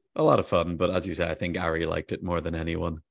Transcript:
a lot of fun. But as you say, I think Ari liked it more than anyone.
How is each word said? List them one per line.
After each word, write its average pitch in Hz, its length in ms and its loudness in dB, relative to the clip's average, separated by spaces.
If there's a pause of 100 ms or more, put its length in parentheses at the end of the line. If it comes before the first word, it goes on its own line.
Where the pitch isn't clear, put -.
(160)
a 156 80 2
lot 139 160 6
of - 80 0
fun. 85 300 2
But 87 140 2
as 92 160 0
you 87 60 -4
say, 82 160 -2
I 80 40 -2
think 87 240 -4
Ari 82 280 0
liked 82 280 -4
it - 100 -6
more 87 160 -2
than 82 160 -4
anyone. 82 440 -4 (120)